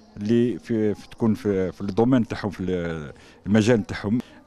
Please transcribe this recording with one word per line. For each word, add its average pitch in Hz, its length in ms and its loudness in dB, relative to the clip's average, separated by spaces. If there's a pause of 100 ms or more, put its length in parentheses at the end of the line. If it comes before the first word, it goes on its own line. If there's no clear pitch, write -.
(160)
اللي 113 420 2
في، 107 360 -2
في - 140 -16
تكون 110 260 0
في، 92 380 -2
في - 80 -14
الدومين 113 480 2
تاعهم، - 220 -6
في 82 100 -10
ال-، 85 520 -4 (340)
المجال 107 400 4
تاعهم، 104 340 -4 (260)